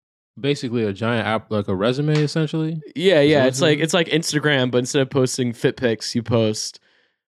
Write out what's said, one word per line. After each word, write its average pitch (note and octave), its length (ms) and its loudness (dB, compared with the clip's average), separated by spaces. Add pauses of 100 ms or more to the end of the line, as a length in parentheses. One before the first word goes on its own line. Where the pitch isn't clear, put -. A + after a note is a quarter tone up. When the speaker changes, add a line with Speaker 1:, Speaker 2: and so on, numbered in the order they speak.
(400)
Speaker 1:
basically B2 460 -2
a G2+ 80 -2
giant A2 340 -2
app, G#2+ 240 -4
like G#2+ 160 -2
a G2 80 -2
resume, C3 400 0
essentially? D#3+ 640 -2 (160)
Speaker 2:
Yeah, E3+ 260 4
Speaker 1:
Is C#3+ 100 6
Speaker 2:
yeah. D3 100 4
Speaker 1:
that B2+ 80 4
Speaker 2:
It's B2+ 120 -2
Speaker 1:
what E3+ 60 4
it - 40 6
Speaker 2:
like, D3+ 80 2
Speaker 1:
is? D#3+ 60 0
Speaker 2:
it's D#3 100 -2
like E3+ 120 2
Instagram, C#3 640 0
but B2 60 0
instead B2+ 240 0
of C3+ 80 -2
posting B2+ 420 -2
fit B2 260 -2
pics, A2+ 380 -2
you A#2+ 80 0
post A2+ 560 -2 (480)